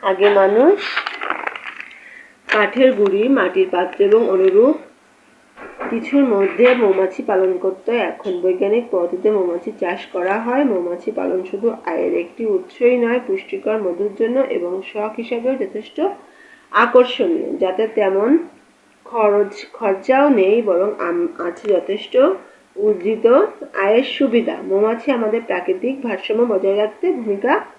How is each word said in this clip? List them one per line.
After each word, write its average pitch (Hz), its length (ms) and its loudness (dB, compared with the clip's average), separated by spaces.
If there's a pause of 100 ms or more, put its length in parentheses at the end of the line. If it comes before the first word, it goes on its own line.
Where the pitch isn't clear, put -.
(100)
আগে 190 160 2 (140)
মানুষ 240 380 6 (1700)
কাঠের 220 500 4
গুঁড়ি, 202 300 2
মাটির 185 420 2
পাত্র 185 340 -4
এবং 214 240 4
অনুরূপ 196 480 4 (1120)
কিছুর 269 340 0 (100)
মধ্যে 196 400 2
মৌমাছি 190 480 0
পালন 190 360 0
করত। 190 280 -4 (220)
এখন 185 320 -8
বৈজ্ঞানিক 202 500 0
পদ্ধতিতে 185 400 -2
মৌমাছি 185 400 -2 (100)
চাষ 190 260 -4
করা 185 320 -2
হয়। 247 260 0
মৌমাছি 175 460 -2
পালন 185 300 -4 (100)
শুধু 202 180 -2 (160)
আয়ের 175 300 -2
একটি 175 320 -6
উৎসই 226 520 0
নয়, 240 220 0
পুষ্টিকর 196 600 -4
মধুর 190 380 -4
জন্য 233 160 0 (140)
এবং 175 220 -4 (100)
শখ 214 340 -6
হিসাবেও 240 460 -4
যথেষ্ট - 340 -10 (760)
আকর্ষণীয়, 233 760 2 (140)
যাতে 185 260 -2
তেমন 208 420 0 (760)
খরচ, 208 460 0 (200)
খরচাও 233 560 0
নেই, 208 340 4
বরং 196 260 0 (200)
আম-, 175 240 -2 (140)
আছে 175 220 -10
যথেষ্ট 196 480 -2 (600)
উর্জিত 208 500 -2 (560)
আয়ের 226 240 2 (100)
সুবিধা। 240 460 0
মৌমাছি 214 500 0
আমাদের 226 360 -2
প্রাকৃতিক 185 540 -4
ভারসাম্য 220 400 -2
বজায় 196 400 0
রাখতে 220 300 -4
ভূমিকা 226 400 -2 (260)